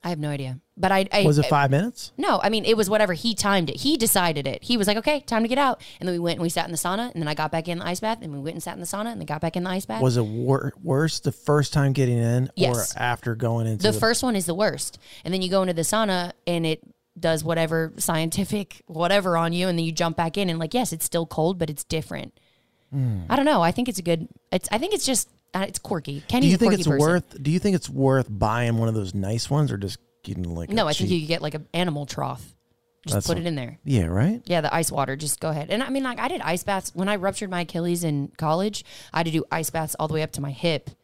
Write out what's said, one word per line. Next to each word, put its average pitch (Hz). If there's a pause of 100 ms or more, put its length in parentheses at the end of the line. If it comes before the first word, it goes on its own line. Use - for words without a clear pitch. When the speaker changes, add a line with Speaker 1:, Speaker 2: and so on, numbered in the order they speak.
Speaker 1:
I 175
have 170
no 147
idea. 135 (180)
But 185
I, 190
I 208
Speaker 2:
Was 151
it 147
Speaker 1:
I -
Speaker 2:
five 143
minutes? 180
Speaker 1:
No, 269
I -
mean, 214
it 220
was 208
whatever. 208
He 202
timed 196
it. -
He 285
decided 175
it. -
He 240
was 196
like, 208
"Okay, 294
time 226
to 226
get 254
out." 269 (180)
And 185
then 180
we 175
went 170
and -
we 165
sat 170
in 170
the 165
sauna, 202
and 165
then 160
I 151
got 156
back 165
in 170
the 170
ice 175
bath, 226
and 160
we 143
went 139
and 165
sat 175
in -
the 175
sauna, 214
and 220
then 160
got 151
back 165
in 175
the 185
ice 190
bath. 220
Speaker 2:
Was 127
it 120
wor-, 123 (100)
worse 156
the -
first 147
time 139
getting 127
in 120
Speaker 1:
Yes. 120
Speaker 2:
or -
after 120
going 117
into 113
Speaker 1:
The 214
Speaker 2:
the 208
Speaker 1:
first 226
one 240
is 185
the 170
worst. 175 (260)
And 175
then 190
you 180
go 190
into 185
the 165
sauna, 185 (160)
and 170
it 160 (400)
does 160
whatever 160
scientific 175
whatever 175
on 165
you, 175
and 175
then 165
you 165
jump 165
back 165
in, 196
and, 165
like, 160
yes, 247
it's 160
still 170
cold, 170
but 160
it's 151
different. - (500)
Speaker 2:
Hmm. 120
Speaker 1:
I 233
don't 277
know. 277
I 170
think 247
it's 185
a 180
good, 165 (200)
it's, -
I 214
think 359
it's 339
just, 269 (260)
uh, 190
it's -
quirky. 143
Speaker 2:
Do -
Speaker 1:
Kenny's 247
Speaker 2:
you 185
Speaker 1:
a -
Speaker 2:
think 226
Speaker 1:
quirky 208
Speaker 2:
it's 160
Speaker 1:
person. 143
Speaker 2:
worth, 170
do 147
you 175
think 202
it's -
worth 135
buying 113
one 113
of 113
those 95
nice 98
ones 139
or 101
just 98 (260)
getting, - (120)
like, 82
a 196
Speaker 1:
No, 214
I 151
think 156
Speaker 2:
cheap 180
Speaker 1:
you 170
could 151
get, 165
like, 151
an 151
animal 165
trough. 131 (640)
Just 147
Speaker 2:
That's 101
Speaker 1:
put 170
Speaker 2:
what 165
Speaker 1:
it 170
in 165
there. 127
Speaker 2:
Yeah, 123
right? 135
Speaker 1:
Yeah, 175
the 151
ice 139
water. 135
Just 147
go 160
ahead. 151
And, 208
I 262
mean, 269
like, 247
I 233
did 330
ice 175
baths 190
when 190
I 208
ruptured 196
my 180
Achilles 175
in 143
college. 180 (300)
I 160
had 170
to 165
do 156
ice 160
baths 160
all 156
the 156
way 156
up 160
to 143
my 143
hip. 151 (140)